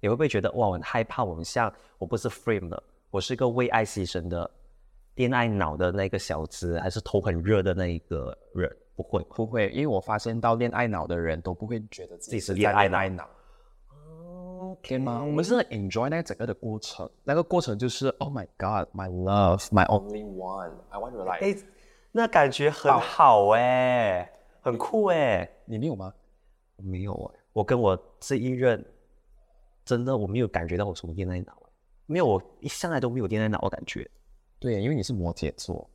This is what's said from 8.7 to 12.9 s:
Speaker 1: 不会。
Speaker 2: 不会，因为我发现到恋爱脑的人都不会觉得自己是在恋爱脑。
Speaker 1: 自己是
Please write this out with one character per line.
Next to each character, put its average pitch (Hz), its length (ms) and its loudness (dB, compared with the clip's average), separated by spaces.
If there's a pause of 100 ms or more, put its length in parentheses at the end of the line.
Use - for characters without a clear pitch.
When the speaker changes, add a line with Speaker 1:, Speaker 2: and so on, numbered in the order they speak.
Speaker 1:
不 - 60 -10
会。 190 220 -4 (100)
Speaker 2:
不 - 120 -2
会， 110 240 0
因 - 100 -6
为 147 80 0
我 107 140 0
发 107 180 -2
现 117 200 -6
到 117 160 2
恋 120 160 0
爱 120 160 0
脑 90 200 -4
的 85 100 -2
人 82 220 -2
都 90 140 -6
不 87 120 -10
会 113 240 -6
觉 92 180 -16
得 87 100 -18
自 85 120 -16
己 117 100 -4
是 98 140 -4
在 92 60 -2
恋 104 140 4
爱 - 0 -
脑。 101 80 6
Speaker 1:
自 - 20 8
己 - 20 6
是 95 40 4